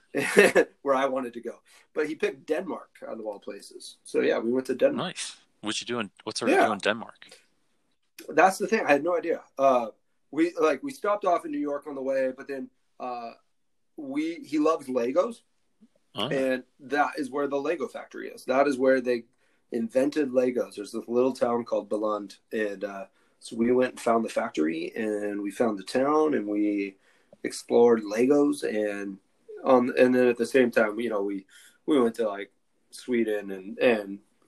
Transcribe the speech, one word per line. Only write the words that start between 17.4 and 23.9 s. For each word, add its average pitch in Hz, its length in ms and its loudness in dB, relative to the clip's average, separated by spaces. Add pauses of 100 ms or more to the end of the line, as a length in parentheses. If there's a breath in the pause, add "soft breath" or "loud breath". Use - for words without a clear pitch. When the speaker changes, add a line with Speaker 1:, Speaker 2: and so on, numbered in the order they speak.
Speaker 1:
the 139 120 -2
Lego 143 280 -2
factory 107 420 -12
is. - 160 -18
That 135 220 2
is 135 100 2
where 131 240 4
they 120 220 -2 (480)
invented 131 580 0
Legos. 123 460 0
There's 101 180 -12
this 110 140 -8
little 123 260 2
town 117 320 0
called 104 240 -4
Billund. 107 480 -4 (160)
And, 101 300 -4
uh, 98 220 -8 (360)
so - 160 -16
we 117 140 2
went 127 200 4